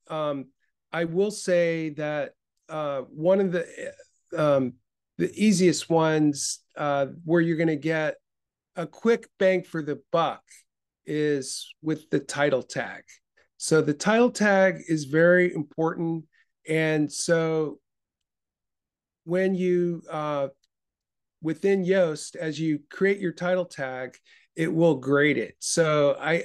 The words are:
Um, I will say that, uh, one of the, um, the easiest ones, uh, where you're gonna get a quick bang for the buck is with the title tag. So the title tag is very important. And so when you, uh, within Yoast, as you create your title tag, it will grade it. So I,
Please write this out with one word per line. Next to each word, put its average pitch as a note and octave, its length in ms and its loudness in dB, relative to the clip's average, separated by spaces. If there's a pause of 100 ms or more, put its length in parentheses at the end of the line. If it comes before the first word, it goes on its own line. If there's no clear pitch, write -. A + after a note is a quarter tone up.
Um, D3 380 -4 (460)
I E3 140 -2
will F#3 260 -2
say E3+ 600 0
that, D3 400 -6 (380)
uh, D3 320 -6
one E3 380 0
of G3 120 0
the, - 420 -8 (420)
um, C#3+ 380 2 (440)
the E3 160 -2
easiest F#3 560 4
ones, D#3 680 2 (160)
uh, C#3+ 320 -2 (160)
where E3+ 180 2
you're E3 160 0
gonna E3 180 0
get D#3 420 -2 (580)
a E3+ 100 -8
quick - 440 -2 (100)
bang F#3 240 2
for E3 180 -8
the D3 200 -6 (100)
buck D#3 320 0 (640)
is D3+ 760 -4
with D#3 280 -6
the D3 100 0
title C#3+ 420 0
tag. G2+ 420 -10 (540)
So D#3+ 240 2
the D3 120 0
title A3+ 380 2
tag F#3+ 560 2
is D#3 180 -4
very F3 480 4
important. E3 720 -4 (420)
And D#3 420 0
so D#3+ 720 -2 (1400)
when F#3+ 320 0
you, F3 560 0
uh, D3 380 -4 (920)
within F#3 440 0
Yoast, F3 500 0
as D#3+ 240 -6
you D#3 200 -2 (100)
create G3 300 0
your F#3 120 -4
title F3+ 340 -2
tag, B2+ 520 -10 (400)
it E3 160 -2
will E3 220 4
grade C#3 420 2
it. A2 220 -6
So D3+ 600 2
I, D#3 260 -2